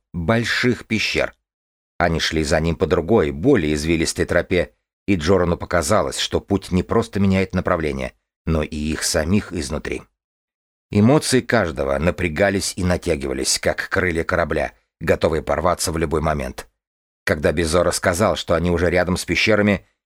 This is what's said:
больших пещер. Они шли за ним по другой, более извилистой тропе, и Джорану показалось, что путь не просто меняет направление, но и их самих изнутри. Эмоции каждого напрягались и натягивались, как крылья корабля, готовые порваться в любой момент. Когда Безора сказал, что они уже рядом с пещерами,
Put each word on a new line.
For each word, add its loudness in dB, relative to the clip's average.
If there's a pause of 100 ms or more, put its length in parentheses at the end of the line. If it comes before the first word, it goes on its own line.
(120)
больших 0
пещер. -2 (640)
Они 2
шли -2
за 2
ним 0
по 0
другой, 2
более 2
извилистой 0
тропе, 0 (320)
и 2
Джорану 2
показалось, -2
что -4
путь -2
не 2
просто -2
меняет 2
направление, -2 (320)
но 0
и -6
их -4
самих 0
изнутри. -6 (880)
Эмоции 4
каждого -2
напрягались 0
и -4
натягивались, -2
как -4
крылья 0
корабля, -2 (260)
готовые 0
порваться 0
в -4
любой 0
момент. -4 (640)
Когда 2
Безора 2
сказал, 0
что -2
они 0
уже 2
рядом 2
с -6
пещерами, 2 (200)